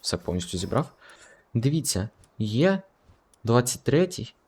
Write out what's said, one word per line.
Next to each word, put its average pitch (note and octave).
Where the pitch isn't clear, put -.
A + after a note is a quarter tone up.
Все -
повністю F2
зібрав. -
Дивіться, A#2
є C#3
двадцять A#2+
третій C#3+